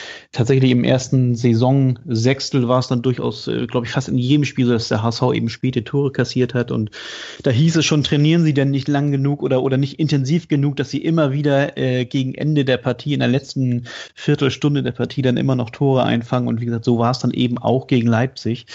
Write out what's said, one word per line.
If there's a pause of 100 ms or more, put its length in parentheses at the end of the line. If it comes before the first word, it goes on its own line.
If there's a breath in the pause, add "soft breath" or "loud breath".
(340 loud breath)
tatsächlich
im
ersten
Saisonsechstel
war
es
dann
durchaus,
äh,
glaub
ich,
fast
in
jedem
Spiel
so,
dass
der
H
S
V
eben
späte
Tore
kassiert
hat.
Und (520 loud breath)
da
hieß
es
schon,
„Trainieren
Sie
denn
nicht
lang
genug
oder,
oder
nicht
intensiv
genug,
dass
Sie
immer
wieder,
äh,
gegen
Ende
der
Partie,
in
der
letzten (260 loud breath)
Viertelstunde
der
Partie
dann
immer
noch
Tore
einfangen?“
Und
wie
gesagt,
so
war
es
dann
eben
auch
gegen
Leipzig.